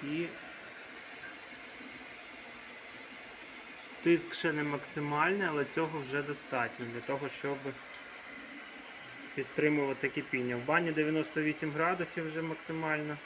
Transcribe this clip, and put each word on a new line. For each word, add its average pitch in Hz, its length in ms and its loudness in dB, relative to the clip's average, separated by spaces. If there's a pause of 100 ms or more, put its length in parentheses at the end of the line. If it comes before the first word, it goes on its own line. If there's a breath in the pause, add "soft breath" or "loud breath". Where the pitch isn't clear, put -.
І 156 220 0 (3750)
тиск 170 300 6
ще 165 200 2
не 151 100 2
максимальний, 151 840 2
але 147 180 2
цього 160 340 0
вже 139 220 0
достатньо 127 720 0
для 120 60 -2
того, 139 300 0 (100)
щоб 139 180 0 (1800)
підтримувати 143 760 4
кипіння. 127 460 0
В 120 100 -2
бані 165 260 6
дев'яносто 156 500 4
вісім 151 300 2
градусів 165 600 2
вже 160 100 -2
максимальна 156 840 0